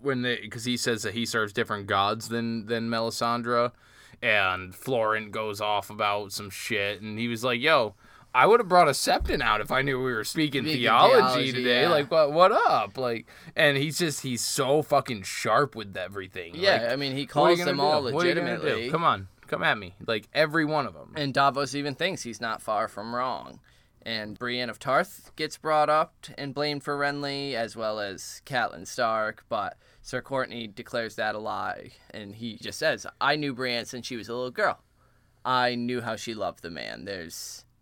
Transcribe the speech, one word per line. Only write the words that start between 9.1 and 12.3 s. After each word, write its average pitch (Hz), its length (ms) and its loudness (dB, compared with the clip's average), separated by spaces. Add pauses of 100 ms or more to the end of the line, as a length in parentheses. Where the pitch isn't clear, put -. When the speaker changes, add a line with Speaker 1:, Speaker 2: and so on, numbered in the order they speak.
Speaker 1:
out 107 180 4
if 101 100 -6
I 131 120 2
knew 139 200 0
we 127 100 0
were 107 120 -2
speaking 143 380 0
Speaker 2:
Speaking 147 180 0
Speaker 1:
theology 127 400 8
Speaker 2:
theology, 127 320 2
Speaker 1:
today. 123 300 2
Speaker 2:
yeah. 165 80 4
Speaker 1:
Like, 147 200 2
what, 156 220 4